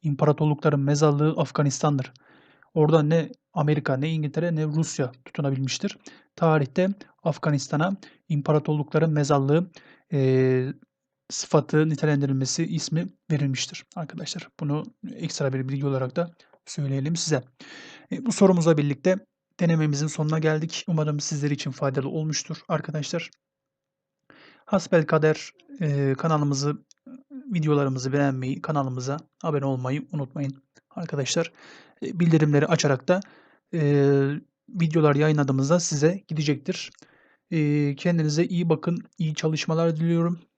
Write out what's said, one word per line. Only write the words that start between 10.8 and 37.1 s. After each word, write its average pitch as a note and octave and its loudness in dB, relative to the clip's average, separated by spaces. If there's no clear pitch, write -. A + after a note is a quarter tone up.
sıfatı, - 2
nitelendirilmesi, C#3+ 0
ismi E3 -4
verilmiştir C#3 -4
arkadaşlar. E3 -10
Bunu D3+ -4
ekstra C#3+ -4
bir C3 -4
bilgi C#3 -4
olarak C3 -2
da E3+ -4
söyleyelim C#3 -4
size. D#3 -2
E, C4 -6
bu A3+ -2
sorumuzla E3+ 6
birlikte D3 0
denememizin D#3 2
sonuna D#3 -2
geldik. D#3 -2
Umarım D3+ 0
sizler C#3+ -4
için C#3+ -4
faydalı C3+ -2
olmuştur D#3 -6
arkadaşlar. D#3 -6
Hasbelkader, D#3 2
e, C#3 0
kanalımızı, D3 0
videolarımızı D3 0
beğenmeyi, C3+ 0
kanalımıza C3+ -4
abone D3 -2
olmayı C3+ -4
unutmayın C#3 -6
arkadaşlar. D#3+ -4
E, - -6
bildirimleri D#3 6
açarak C#3 0
da, F3+ 2
e, E3 -2
videolar D#3 2
yayınladığımızda D3 2
size E3 0
gidecektir. D3+ -4